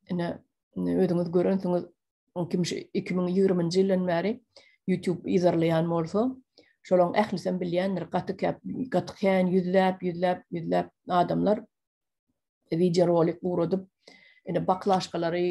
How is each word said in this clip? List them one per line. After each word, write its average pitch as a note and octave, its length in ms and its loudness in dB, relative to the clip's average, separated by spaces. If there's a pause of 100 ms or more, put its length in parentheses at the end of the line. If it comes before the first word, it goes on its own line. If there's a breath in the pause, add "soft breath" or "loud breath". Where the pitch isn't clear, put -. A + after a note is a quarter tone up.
(100)
Ine, E3+ 280 -4 (380)
ine F3 220 0
özüňiz F3 340 2
görensiňiz, F3+ 520 0 (500)
o F3 140 -4
kim F3+ 180 0
şu - 100 -6 (160)
iki F#3+ 220 -4
müň F3+ 180 -2
ýigirminji F3+ 480 2
ýyldan F#3 260 2
bäri F3+ 340 -2 (480 soft breath)
YouTube F3+ 420 -2
izleýän E3+ 580 2
bolsa, E3+ 400 -2 (540 soft breath)
şolaň F3+ 340 2
ählisen F#3+ 440 0
bilýändir, F3+ 500 -2
gaty F3+ 260 -4
käp, F3 280 -4
gaty - 560 -4
kän F#3+ 280 4
ýüzläp, F#3 540 2
ýüzläp, F3+ 500 -2
ýüzläp F3 380 -2 (180)
adamlar F3 560 2 (1080)
video F3 340 2
rolik E3+ 360 2
uradyp, F3+ 460 -2 (600 soft breath)
ine E3+ 180 -2
baklaşkalary F3 760 0 (100)